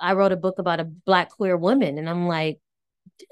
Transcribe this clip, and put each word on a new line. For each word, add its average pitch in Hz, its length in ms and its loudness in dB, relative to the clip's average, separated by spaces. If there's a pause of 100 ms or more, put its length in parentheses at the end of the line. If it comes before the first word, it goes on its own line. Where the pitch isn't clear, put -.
I 180 120 0
wrote 190 180 4
a 180 60 -2
book 185 220 -4
about 170 200 -2
a 165 60 -4
Black 180 440 0
queer 190 260 -2
woman. 175 420 2
And 160 120 -6
I'm 175 180 -2
like, 160 320 -2 (720)